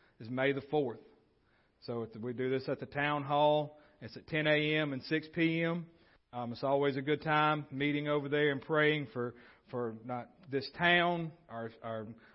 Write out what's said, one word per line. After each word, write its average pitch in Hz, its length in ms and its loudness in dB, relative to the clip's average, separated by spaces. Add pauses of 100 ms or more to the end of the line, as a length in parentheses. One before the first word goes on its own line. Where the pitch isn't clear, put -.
(220)
is 110 80 -12
May 131 240 2
the 135 80 -6 (100)
fourth. 127 280 0 (840)
So 117 180 -4
if 110 180 -12
we 123 100 -4
do 127 180 -2
this 131 200 -2
at 135 100 -4
the 131 60 -10
town 147 360 -2
hall. 147 580 2 (220)
It's - 160 -14
at - 100 -20
ten 156 180 0
A 151 300 4
M 151 160 2
and 131 120 -4
six 156 300 -2
P 165 300 2
M. 165 220 -2 (480)
Um, 120 180 -6
it's 120 140 -6
always 139 320 2
a 143 40 -4
good 143 220 0
time 151 480 2
meeting 147 380 -2
over 147 180 0
there 147 240 2
and 135 100 -4
praying 151 520 2
for, 120 200 -4 (380)
for 120 240 -4 (100)
not 123 240 -8 (220)
this 135 260 -2
town, 175 540 2 (180)
our, 113 220 -8 (100)
our, 113 240 -6 (300)